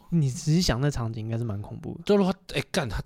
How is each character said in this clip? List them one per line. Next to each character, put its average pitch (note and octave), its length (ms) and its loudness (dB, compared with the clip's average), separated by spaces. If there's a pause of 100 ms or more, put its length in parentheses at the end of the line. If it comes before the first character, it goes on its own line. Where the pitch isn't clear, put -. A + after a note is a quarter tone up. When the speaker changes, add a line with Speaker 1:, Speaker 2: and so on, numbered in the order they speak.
(100)
Speaker 1:
你 D#3 180 4
仔 C#3+ 240 0
细 F3 80 6
想， B2+ 200 2
那 C#3+ 100 2
场 A#2 200 -4
景 G#2+ 140 -8
应 A2+ 60 -6
该 A2+ 80 -2
是 A#2+ 60 -2
蛮 G2+ 180 -4
恐 A2+ 160 -12
怖 - 160 -8
的。 - 100 -12
Speaker 2:
就 G#3 120 4
如 G3 80 6
果 F#3+ 80 2
他， - 220 -8
欸， C#3+ 160 -2
干， D3+ 180 0
他 - 180 -4